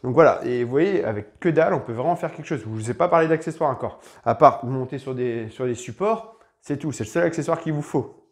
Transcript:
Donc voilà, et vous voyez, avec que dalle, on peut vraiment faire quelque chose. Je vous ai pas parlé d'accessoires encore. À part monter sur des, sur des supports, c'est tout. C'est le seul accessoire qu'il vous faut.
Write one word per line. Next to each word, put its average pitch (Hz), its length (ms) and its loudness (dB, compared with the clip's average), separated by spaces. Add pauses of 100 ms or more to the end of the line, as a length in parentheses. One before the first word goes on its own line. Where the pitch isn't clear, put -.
Donc 127 100 -2
voilà, 135 300 8
et 123 220 0
vous 117 40 -6
voyez, 156 360 0
avec 107 340 -6
que - 80 -2
dalle, 160 260 4
on 151 60 -2
peut - 140 -8
vraiment 151 240 -2
faire 170 160 -6
quelque 151 140 -14
chose. 147 120 -4
Je 107 80 -12
vous 110 240 -6
ai - 20 -2
pas 170 140 0
parlé 165 220 4
d'accessoires 160 400 -2
encore. - 320 -8 (240)
À 113 100 2
part 135 300 6
monter 131 320 -6
sur 131 180 -8
des, 117 340 -4
sur 127 160 -6
des 120 100 -2
supports, 196 640 -6 (200)
c'est - 160 -6
tout. 143 160 -6
C'est 113 140 -6
le - 40 -14
seul 170 140 0
accessoire 165 380 0
qu'il 160 100 -4
vous 147 100 -2
faut. - 360 -4 (140)